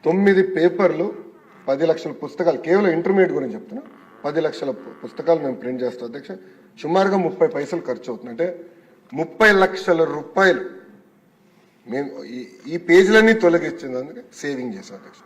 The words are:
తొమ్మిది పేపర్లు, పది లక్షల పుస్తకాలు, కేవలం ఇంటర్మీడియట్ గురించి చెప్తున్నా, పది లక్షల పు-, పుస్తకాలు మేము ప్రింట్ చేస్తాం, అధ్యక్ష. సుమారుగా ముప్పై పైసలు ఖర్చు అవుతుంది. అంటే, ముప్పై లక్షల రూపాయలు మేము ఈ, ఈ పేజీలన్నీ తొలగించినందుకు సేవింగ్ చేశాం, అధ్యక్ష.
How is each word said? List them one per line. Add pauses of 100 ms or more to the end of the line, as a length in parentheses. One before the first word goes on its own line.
తొమ్మిది
పేపర్లు, (440)
పది
లక్షల
పుస్తకాలు,
కేవలం
ఇంటర్మీడియట్
గురించి
చెప్తున్నా, (420)
పది
లక్షల
పు-, (100)
పుస్తకాలు
మేము
ప్రింట్
చేస్తాం,
అధ్యక్ష. (540)
సుమారుగా
ముప్పై
పైసలు
ఖర్చు
అవుతుంది.
అంటే, (480)
ముప్పై
లక్షల
రూపాయలు (1160)
మేము
ఈ, (180)
ఈ
పేజీలన్నీ
తొలగించినందుకు (140)
సేవింగ్
చేశాం,
అధ్యక్ష.